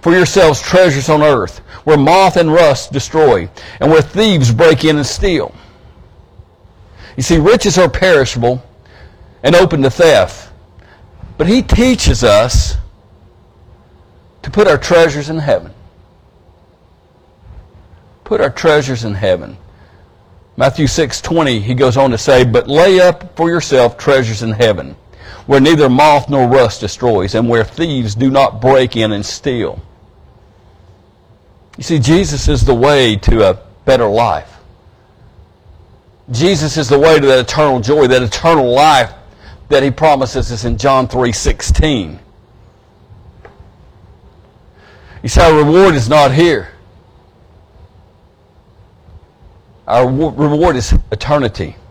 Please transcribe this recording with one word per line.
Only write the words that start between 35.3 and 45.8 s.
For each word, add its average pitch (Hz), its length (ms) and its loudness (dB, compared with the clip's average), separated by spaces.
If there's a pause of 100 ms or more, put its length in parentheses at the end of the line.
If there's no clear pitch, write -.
Jesus 147 460 -2
is 147 140 -4
the 139 80 4
way 156 200 4
to 143 80 0
that 131 120 4
eternal 131 420 0
joy, 139 260 0
that 127 160 2
eternal 131 480 0
life 135 440 2 (560)
that 131 120 2
he 139 80 0
promises 131 640 -2
us 113 120 -10
in 120 120 -4
John 127 320 0
three 123 240 -2
sixteen. 110 840 -2 (3000)
You - 80 -8
see, - 100 2
our 165 140 4
reward 160 400 2